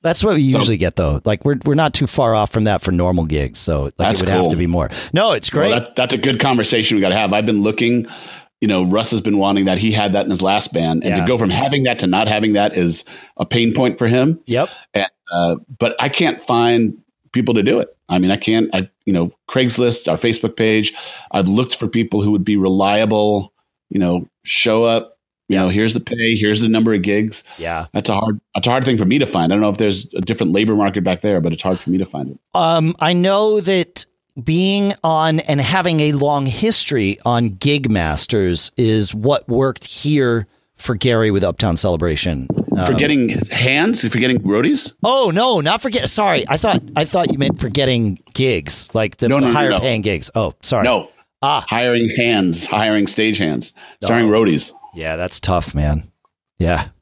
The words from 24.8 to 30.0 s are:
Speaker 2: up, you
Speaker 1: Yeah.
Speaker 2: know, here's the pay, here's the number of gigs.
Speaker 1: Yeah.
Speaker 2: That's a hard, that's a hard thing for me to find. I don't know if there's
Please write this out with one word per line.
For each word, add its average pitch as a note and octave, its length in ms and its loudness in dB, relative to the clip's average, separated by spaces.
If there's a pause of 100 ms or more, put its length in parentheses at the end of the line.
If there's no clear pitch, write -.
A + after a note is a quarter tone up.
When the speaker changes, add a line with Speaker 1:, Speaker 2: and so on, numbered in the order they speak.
Speaker 2:
up, - 320 0 (320)
you G2 60 0
Speaker 1:
Yeah. F#2+ 80 2
Speaker 2:
know, F#2 60 2
here's A2 240 0
the A2+ 60 -2
pay, A#2 360 -2
here's G#2+ 260 0
the A2+ 80 2
number A2+ 240 2
of F#2+ 80 0
gigs. G#2 420 -2 (140)
Speaker 1:
Yeah. E2 360 -8
Speaker 2:
That's G2+ 160 -2
a G#2+ 60 0
hard, G#2+ 240 -2 (160)
that's B2 120 0
a - 20 2
hard B2+ 160 2
thing B2+ 120 2
for G#2 80 0
me B2 140 2
to C3+ 60 2
find. E2+ 260 0
I G2+ 40 2
don't G#2 60 2
know G#2+ 80 2
if G2 80 -4
there's G2+ 360 -2